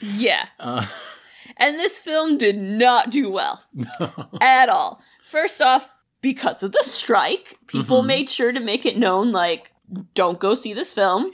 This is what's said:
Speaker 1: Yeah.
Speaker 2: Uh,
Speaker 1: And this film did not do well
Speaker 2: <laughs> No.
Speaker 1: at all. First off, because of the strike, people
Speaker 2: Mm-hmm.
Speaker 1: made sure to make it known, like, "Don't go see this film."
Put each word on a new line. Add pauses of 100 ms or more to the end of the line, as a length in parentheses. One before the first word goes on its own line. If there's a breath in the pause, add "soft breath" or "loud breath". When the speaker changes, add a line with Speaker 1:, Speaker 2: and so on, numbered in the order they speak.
Speaker 1:
Yeah. (120)
Speaker 2:
Uh, (720 loud breath)
Speaker 1:
And
this
film
did
not
do
well
Speaker 2:
<laughs>
No. (120)
Speaker 1:
at
all. (280 soft breath)
First
off, (320)
because
of
the
strike,
people
Speaker 2:
Mm-hmm.
Speaker 1:
made
sure
to
make
it
known,
like, (420)
"Don't
go
see
this
film."